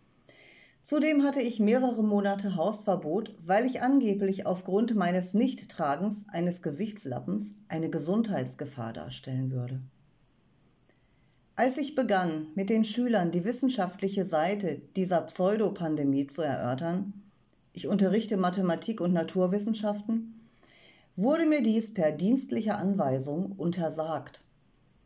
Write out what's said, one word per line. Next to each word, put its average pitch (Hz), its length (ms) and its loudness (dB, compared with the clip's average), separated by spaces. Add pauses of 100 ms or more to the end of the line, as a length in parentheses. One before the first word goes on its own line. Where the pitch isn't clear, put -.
(800)
Zudem 294 440 2
hatte 269 180 0
ich 233 180 -2
mehrere 226 420 4
Monate 202 540 2
Hausverbot, 185 800 -2 (120)
weil 208 200 4
ich 254 160 -2
angeblich 202 640 2
aufgrund 202 480 0
meines 180 400 0
Nichttragens 202 960 -2
eines 175 320 -2
Gesichtslappens 175 920 -6 (120)
eine 160 220 -2
Gesundheitsgefahr 151 1040 -4
darstellen 127 560 -6
würde. 131 320 -6 (1700)
Als 254 200 2
ich 285 180 -4
begann, 180 600 2
mit 196 120 0
den 220 140 4
Schülern 214 480 2
die 175 140 0
wissenschaftliche 196 800 0
Seite 175 580 0 (140)
dieser 180 240 2
Pseudopandemie 160 1080 0
zu 165 160 -6
erörtern, 151 720 -2 (600)
ich - 140 -10
unterrichte 196 500 2
Mathematik 180 640 0
und 180 120 2
Naturwissenschaften, 208 1300 0 (680)
wurde 302 320 2
mir 302 160 4
dies 220 320 2
per 156 160 2
dienstlicher 214 680 0
Anweisung 160 760 0
untersagt. 160 880 -4 (640)